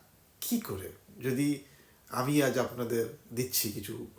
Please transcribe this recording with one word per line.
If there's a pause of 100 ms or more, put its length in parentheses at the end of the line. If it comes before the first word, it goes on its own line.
(420)
কি (100)
করে, (360)
যদি (720)
আমি
আজ (100)
আপনাদের (340)
দিচ্ছি
কিছু (240)